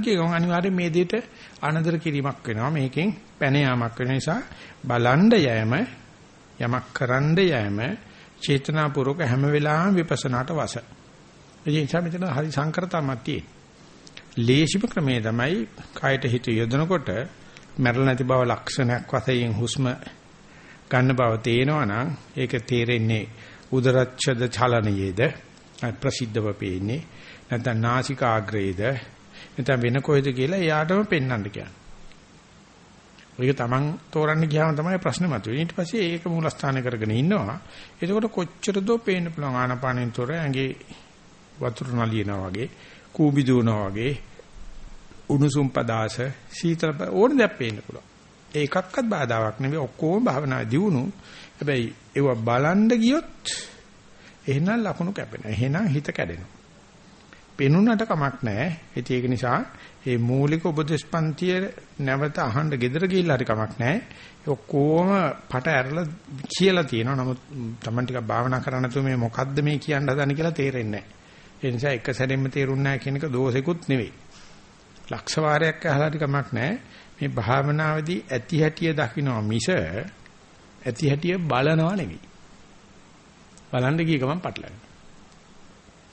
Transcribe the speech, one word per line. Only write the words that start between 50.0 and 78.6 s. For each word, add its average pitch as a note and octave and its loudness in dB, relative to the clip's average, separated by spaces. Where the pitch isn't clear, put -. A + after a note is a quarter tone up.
භාවනා C3+ 0
දියුණු. C#3 2
හැබැයි B2+ -2
ඒව C#3+ 2
බලන්න D3 4
ගියොත් B3 2
එහෙනම් F3 2
ලකුණු F3+ -2
කැපෙනවා. A2 -10
එහෙනම් C#3 0
හිත D3 0
කැඩෙනවා. F2 -6
පෙනුනට G3 4
කමක් D#3 -2
නැහැ. A2+ -2
ඉතින් B2+ -4
ඒක B2 0
නිසා B2 0
මේ B2 -2
මූලික C3+ 2
උපදේශ D#3 -2
පන්තිය E3 -2
නැවත C#3+ -2
අහන්න D3+ 0
ගෙදර C3 0
ගිහිල්ලා F3+ 2
හරි C3 0
කමක් A2 0
නැහැ. C3+ 0
ඒ - -4
ඔක්කොම D#3 2
පට B2+ -4
ඇරලා D3 0
කියලා F3+ 4
තියෙනවා. B2 0
නමුත් B2+ -2
Taman A#2+ -2
ටිකක් B2 -4
භාවනා A#2+ 0
කරන්න B2+ -2
නැතුව B2+ 0
මේ C3 2
මොකද්ද B2+ -2
මේ D3 2
කියන්න C#3+ -2
හදන්නේ C#3 2
කියලා D#3+ 0
තේරෙන්නේ A#2+ -2
නැහැ. - -20
ඒ C3+ -2
නිසා B2 0
එක A#2+ -4
සැරෙන්ම C3 0
තේරුන්නේ C3+ 0
නැහැ C#3 0
කියන C#3 -4
එක D3+ -4
දෝෂෙකුත් C3+ 0
නෙවෙයි. A#2+ 0
ලක්ෂ - -6
වාරයක් D#3 2
අහලා D3+ 2
හරි D3+ -4
කමක් C#3+ -2
නැහැ. B2+ -2
මේ C#3+ -4
භාවනාවේදී D3+ 0
ඇති C3 -2
හැටිය D#3 2